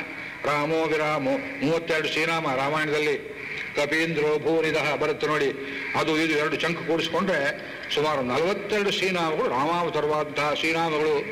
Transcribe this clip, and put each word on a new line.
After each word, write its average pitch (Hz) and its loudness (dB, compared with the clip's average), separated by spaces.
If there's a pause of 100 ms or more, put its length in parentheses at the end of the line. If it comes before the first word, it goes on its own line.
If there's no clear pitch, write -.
(460)
ರಾಮೋ 147 2
ವಿರಾಮೋ. 151 0 (240)
ಮೂವತ್ತೆರಡು 160 0
ಶ್ರೀನಾಮ 160 0
ರಾಮಾಯಣದಲ್ಲಿ. 151 0 (340)
ಕಪೀಂದ್ರೋ 151 2
ಭೂರಿದಃ 156 2
ಬರುತ್ತೆ 147 0
ನೋಡಿ, 151 2 (500)
ಅದು 151 2
ಇದು 160 2
ಎರಡು 147 2
ಚಂಕ್ 160 -2
ಕೂಡಿಸ್ಕೊಂಡ್ರೆ 165 0 (240)
ಸುಮಾರು 151 2
ನಲವತ್ತೆರಡು 196 0
ಶ್ರೀನಾಮಗಳು 170 0
ರಾಮಾವತಾರವಾದಂತಹ 151 0
ಶ್ರೀನಾಮಗಳು 156 2 (120)